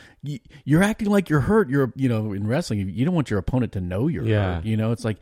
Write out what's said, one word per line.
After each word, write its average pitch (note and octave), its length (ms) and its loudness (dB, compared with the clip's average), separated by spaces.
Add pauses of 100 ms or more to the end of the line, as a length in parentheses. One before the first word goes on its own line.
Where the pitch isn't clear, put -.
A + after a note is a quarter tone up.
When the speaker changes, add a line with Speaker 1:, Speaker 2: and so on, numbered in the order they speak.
(240)
Speaker 1:
Y-, D3 160 -10 (240)
you're D#3 180 4
acting G#3+ 280 0
like G3+ 180 4
you're D3+ 120 4
hurt." G3 280 2
You're, C3+ 260 0
you C3 140 0
know, A2 240 0
in G2+ 160 -4
wrestling, A2 400 -2
you G2+ 160 -2
don't F3+ 100 0
want D3+ 160 0
your G#2 80 0
opponent A#2+ 340 -2
to G2+ 80 -6
know F#2 280 -2
you're A2+ 160 -4
Speaker 2:
Yeah. G#2 320 2
Speaker 1:
hurt. E2+ 80 -6
You A2 120 0
know, A2 160 0
it's - 120 -4
like, A2 180 -2